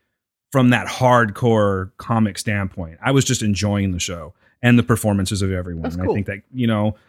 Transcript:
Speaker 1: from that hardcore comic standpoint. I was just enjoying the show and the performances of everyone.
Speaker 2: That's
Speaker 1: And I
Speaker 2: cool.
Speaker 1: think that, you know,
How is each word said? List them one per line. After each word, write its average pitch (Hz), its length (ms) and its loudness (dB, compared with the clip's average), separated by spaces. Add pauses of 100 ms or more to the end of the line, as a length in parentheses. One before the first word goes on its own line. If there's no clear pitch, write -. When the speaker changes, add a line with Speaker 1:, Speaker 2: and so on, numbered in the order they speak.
(520)
Speaker 1:
from 127 180 4
that 107 160 2
hardcore 110 1080 2
comic 110 420 -2
standpoint. 95 640 -6
I 117 100 0
was 135 120 4
just 120 180 -2
enjoying 101 500 0
the 90 60 -4
show 85 360 -8 (280)
and 120 160 6
the 117 60 4
performances 101 580 0
of 95 100 -2
everyone. 90 300 -6
Speaker 2:
That's - 140 -6
Speaker 1:
And - 60 -4
I - 40 -2
Speaker 2:
cool. - 80 -2
Speaker 1:
think 101 140 -4
that, 98 140 -10 (120)
you 123 120 -2
know, 107 280 0 (140)